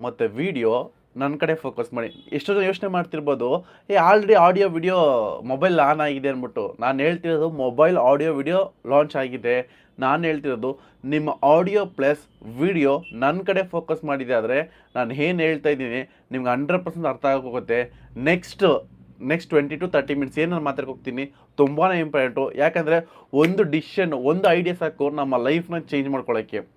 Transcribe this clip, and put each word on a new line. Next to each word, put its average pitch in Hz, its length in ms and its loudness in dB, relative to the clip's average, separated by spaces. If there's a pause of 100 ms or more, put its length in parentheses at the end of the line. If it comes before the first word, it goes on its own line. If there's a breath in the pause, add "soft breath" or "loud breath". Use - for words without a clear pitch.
ಮತ್ತು 117 260 -4
ವಿಡಿಯೋ 123 640 -4 (260)
ನನ್ನ 139 180 -4
ಕಡೆ 160 200 -2
ಫೋಕಸ್ 123 380 -8
ಮಾಡಿ. - 380 -10
ಎಷ್ಟೋ 147 220 -4
ಜನ 202 80 0
ಯೋಚನೆ 190 280 -2
ಮಾಡ್ತಿರ್ಬೋದು, 151 760 -2 (240 soft breath)
"ಏ, 202 40 0
already 202 400 6
ಆಡಿಯೋ 185 360 6
ವಿಡಿಯೋ 170 260 -2 (480)
ಮೊಬೈಲ್ 147 360 0
ಆನ್ 147 200 4
ಆಗಿದೆ" 139 300 -2
ಅಂದ್ಬಿಟ್ಟು. 123 500 -6
ನಾನು 131 200 0
ಹೇಳ್ತಿರೋದು 165 500 0
ಮೊಬೈಲ್ 147 480 2
ಆಡಿಯೋ 143 360 4
ವಿಡಿಯೋ 165 400 -2 (140)
ಲಾಂಚ್ 147 280 2
ಆಗಿದೆ. 123 680 -4 (140)
ನಾನು 139 240 0
ಹೇಳ್ತಿರೋದು 135 560 -4 (260 soft breath)
ನಿಮ್ಮ 151 380 -4
ಆಡಿಯೋ 185 420 4
ಪ್ಲಸ್ 147 340 -2 (400)
ವಿಡಿಯೋ 143 440 2 (100)
ನನ್ನ 135 280 0
ಕಡೆ 190 220 -2
ಫೋಕಸ್ 170 400 -6
ಮಾಡಿದೆ 135 300 -4
ಆದರೆ 123 520 -2 (100)
ನಾನು 120 180 -4
ಏನು 160 260 -2
ಹೇಳ್ತಾ 156 300 0
ಇದ್ದೀನಿ 131 420 -4 (200 soft breath)
ನಿಮ್ಗೆ 127 180 -4
ಹಂಡ್ರೆಡ್ 147 360 -2
ಪರ್ಸೆಂಟ್ 170 220 -6
ಅರ್ಥ - 180 -4
ಆಗೋಗುತ್ತೆ. 123 680 -2 (240 soft breath)
ನೆಕ್ಸ್ಟ್, 180 720 0 (320)
ನೆಕ್ಸ್ಟ್ 156 280 -2
ಟ್ವೆಂಟಿ 147 260 0
to 165 140 -6
ತರ್ಟಿ 143 240 0
ಮಿನಿಟ್ಸ್ 139 260 -4
ಏನು 165 120 0
ನಾನು 165 120 -4
ಮಾತಾಡಕ್ಕೆ 135 280 -4
ಹೋಗ್ತೀನಿ 131 400 -10 (240 soft breath)
ತುಂಬಾ 147 380 2
ಇಂಪಾರ್ಟೆಂಟು. 139 600 0
ಯಾಕಂದರೆ 165 540 0 (240 loud breath)
ಒಂದು 170 300 4
ಡಿಸಿಷನ್, 170 500 -2
ಒಂದು 147 360 0
ಐಡಿಯಾ 175 260 2
ಸಾಕು 151 340 -4
ನಮ್ಮ 139 280 -2
ಲೈಫ್ನ 165 400 -2
ಚೇಂಜ್ 143 320 -4
ಮಾಡ್ಕೊಳ್ಳೋಕ್ಕೆ. 117 500 -4 (180)